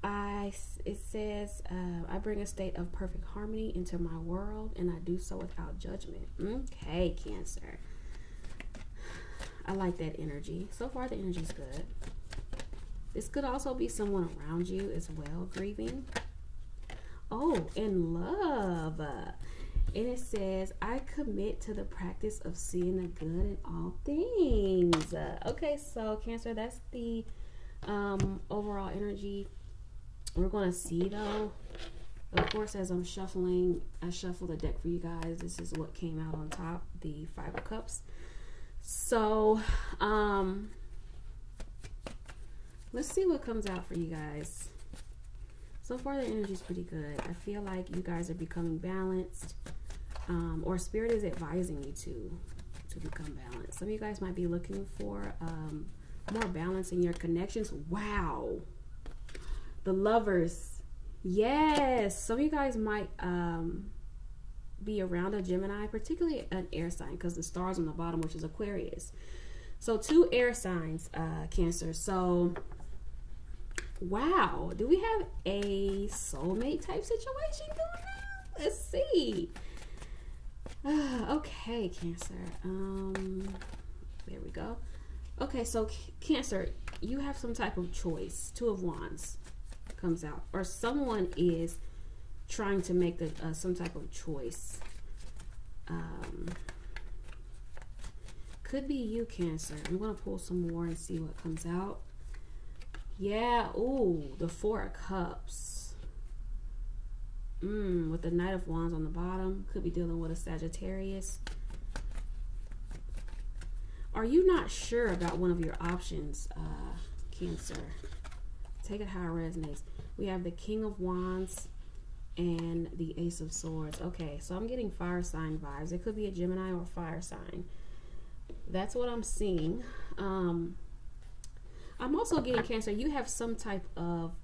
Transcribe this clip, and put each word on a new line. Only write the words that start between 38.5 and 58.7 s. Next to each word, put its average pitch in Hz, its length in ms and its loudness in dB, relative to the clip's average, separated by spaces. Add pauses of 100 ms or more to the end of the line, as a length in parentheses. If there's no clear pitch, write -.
So, 214 800 6 (400)
um, 208 720 4 (2250)
let's 269 160 0
see 381 180 4
what 311 160 6
comes 226 240 0
out 185 200 0
for - 80 -6
you 170 140 0
guys. 151 600 -4 (1160)
So 247 140 -4
far, 277 200 0
the 262 80 2
energy's 208 360 0
pretty 180 220 -4
good. 151 460 -4
I 170 40 -2
feel 202 280 -4
like 185 340 -4
you 180 60 0
guys 175 280 -2
are 165 60 -2
becoming 165 420 0
balanced, 185 800 -2 (720)
um, 170 380 0
or 180 140 2
Spirit 220 320 0
is 214 120 4
advising 165 600 0
you 139 80 -4
to, - 460 -6 (520)
to - 100 -6
become 156 380 -4 (140)
balanced. - 280 -6
Some 190 80 -2
of 214 40 0
you 214 80 -2
guys 208 220 -2
might 185 120 -2
be 175 140 2
looking 196 380 0 (140)
for, - 420 -2
um, 156 440 -2 (480)
more 220 140 4
balance 180 440 0
in 180 120 4
your 170 100 4
connections. 175 580 0
Wow. 165 880 0 (1200)